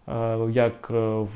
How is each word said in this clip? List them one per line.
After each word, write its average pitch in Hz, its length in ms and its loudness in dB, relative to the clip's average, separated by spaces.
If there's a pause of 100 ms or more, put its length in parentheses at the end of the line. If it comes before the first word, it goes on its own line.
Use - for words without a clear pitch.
е, 113 300 -2 (140)
як, 117 420 0
е, 110 320 0 (100)